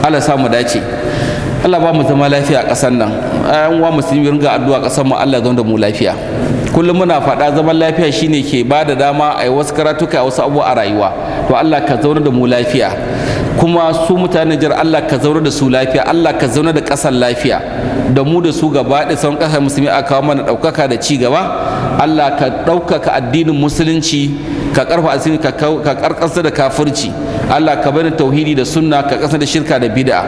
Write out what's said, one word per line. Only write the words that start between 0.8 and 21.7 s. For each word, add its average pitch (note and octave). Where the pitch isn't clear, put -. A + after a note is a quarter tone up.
Allah F3+
ba E3
mu D#3
zama C#3+
lafiya C#3+
a -
ƙasar B2
nan. A#2
Ayan D#3
uwa E3
musulmi C#3+
ringa C#3+
addu'a B2+
ƙasar -
mu C3
Allah C3+
ya A2+
zauna B2+
da A#2+
mu A2
lafiya. G#2+
Kullum E3+
muna E3+
faɗa C#3+
zaman D#3+
lafiya D#3+
shine D3+
ke C3+
ba D3
da C#3+
dama C#3+
a A#2+
yi B2
wasu C#3+
karatuka, D3+
a B2+
wasu C3
abubuwa C#3+
a B2+
rayuwa. G#2
To -
Allah D3
ka C#3
zauna D3
da D3
mu B2
lafiya. A#2+
Kuma E3+
su F3+
mutanen D#3+
Nijar C#3
Allah D#3+
ka D3
zauna D3+
da D3+
su C#3
lafiya, C3
Allah D#3+
ka -
zauna D3+
da D#3+
ƙasar C#3
lafiya. B2
Da C3+
mu E3
da E3+
su D#3
gaba C#3
ɗaya D3
sauran D3
ƙasar D#3
musulmi C#3
a C3
kawo C3+
mana C#3+
ɗaukaka C#3+
da A#2+
ci C#3+
gaba. -